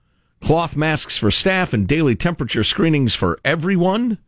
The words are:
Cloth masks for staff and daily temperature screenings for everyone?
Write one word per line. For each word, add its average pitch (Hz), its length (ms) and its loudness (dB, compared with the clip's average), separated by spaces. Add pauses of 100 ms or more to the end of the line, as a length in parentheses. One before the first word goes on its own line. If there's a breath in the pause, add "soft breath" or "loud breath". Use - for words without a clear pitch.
(420)
Cloth 165 340 0
masks 156 420 -2
for 107 140 0
staff 185 420 0
and 101 140 0
daily 143 280 2
temperature 143 480 -2
screenings 147 500 2
for - 320 -2
everyone? 185 720 0 (100)